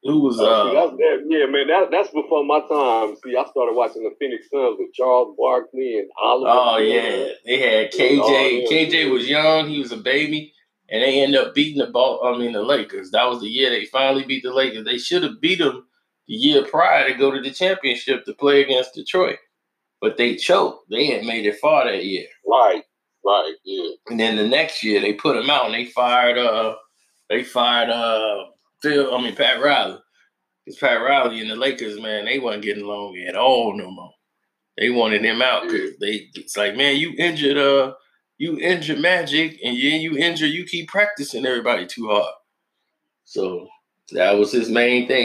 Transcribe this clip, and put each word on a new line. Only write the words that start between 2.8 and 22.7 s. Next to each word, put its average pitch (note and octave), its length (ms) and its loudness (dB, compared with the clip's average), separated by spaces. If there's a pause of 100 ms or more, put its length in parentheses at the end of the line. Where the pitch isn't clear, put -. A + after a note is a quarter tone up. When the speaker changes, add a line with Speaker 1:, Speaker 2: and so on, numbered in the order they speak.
Speaker 2:
See, B2 140 -4
I B2+ 140 0
started A#2 240 0
watching A2+ 300 -2
the G#2+ 160 -6
Phoenix B2+ 280 -6
Suns B2+ 300 -2
with - 160 -8
Charles B2 440 2
Barkley B2+ 600 -2
and F#2+ 100 -6 (140)
Oliver B2 280 2
Speaker 1:
Oh, A#2+ 260 4
Speaker 2:
Queen. A2 180 2
Speaker 1:
yeah. - 340 0 (160)
They B2+ 160 0
had A2 340 2
Speaker 2:
And C3+ 260 4
all C#3+ 80 2
Speaker 1:
K C#3+ 40 6
J. C3 280 2
Speaker 2:
them. B2 100 -2
Speaker 1:
K D#3+ 200 2
J D#3+ 200 2
was B2 180 0
young. D#3 400 2
He D3 120 -4
was A#2+ 120 -8
a A#2 40 -10
baby. D3+ 580 -4 (340)
And A2 140 -2
they C3+ 200 4
ended C3+ 180 4
up - 140 -2
beating D3 300 0
the A#2 60 -6
ball, B2 340 2
I A#2+ 140 0
mean, A#2+ 140 -2
the G#2 100 -2
Lakers. G2 480 -2
That A#2 180 2
was A#2+ 120 -4
the G#2 80 -8
year B2+ 220 0
they A2+ 160 -4
finally C3+ 380 0
beat C3 200 -6
the B2+ 100 -6
Lakers. A#2 320 -2
They A#2+ 120 -4
should F3 260 -2
have A2+ 160 -8
beat F3 180 0
them C#3 280 -2 (420)
the A2+ 60 -10
year C3+ 300 4
prior D3+ 440 4
to C3+ 100 -2
go C#3 140 4
to C3+ 100 -6
the C3+ 80 -8
championship C3+ 760 -2
to A2 100 -12
play C#3+ 280 4
against C3 320 0
Detroit. - 440 -2 (600)
But A2 160 -2
they A#2+ 200 0
choked. - 540 0
They B2 160 0
had A2 180 -4
made A2+ 200 -6
it G#2 140 0
far D3 280 4
that G2 180 -4
year. F#2+ 220 -6 (200)
Speaker 2:
Right, A2+ 360 4 (420)